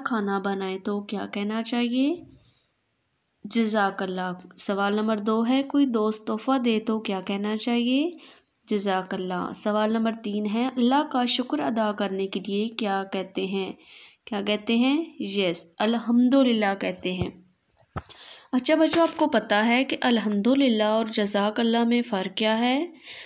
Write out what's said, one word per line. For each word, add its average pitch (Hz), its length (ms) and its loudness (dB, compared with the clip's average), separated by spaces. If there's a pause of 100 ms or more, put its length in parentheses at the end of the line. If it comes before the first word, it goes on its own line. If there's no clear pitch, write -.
खाना 202 360 0
बनाए 190 380 -2
तो 208 300 -4
क्या 196 180 -4
कहना 208 360 -4
चाहिए, 254 640 0 (1160)
जज़ाकल्लाह। 196 1120 -2
सवाल 202 360 0
नंबर 214 260 0
दो 220 220 0
है, 262 200 2
कोई 285 240 2
दोस्त 220 400 0
तोहफ़ा 262 320 0
दे 233 220 2
तो 220 200 -2
क्या 196 220 -4
कहना 208 340 -4
चाहिए, 247 640 0 (480)
जज़ाकल्लाह। 185 880 -2
सवाल 214 380 0
नंबर 226 300 0
तीन 208 240 -2
है, 226 220 0
अल्लाह 247 360 2
का 247 220 0
शुक्र 240 360 -2
अदा 220 300 0
करने 196 340 -2
के 190 120 -6
लिए 202 360 -2
क्या 196 300 -4
कहते 190 420 -6
हैं, 190 300 -4 (500)
क्या 202 140 -4
कहते 208 360 0
हैं, 277 460 2
यस, 196 560 -2
अल्हम्दुलिल्लाह 233 960 4
कहते 185 380 -4
हैं। - 320 -6 (1080)
अच्छा 254 220 2
बच्चों, 320 280 4
आपको 320 260 2
पता 214 340 2
है 240 200 4
कि 262 120 -4 (100)
अल्हम्दुलिल्लाह 214 880 2
और 220 180 0
जज़ाकल्लाह 214 720 2
में 240 180 2
फ़र्क 190 340 -4
क्या 220 180 2
है? 247 380 0 (320)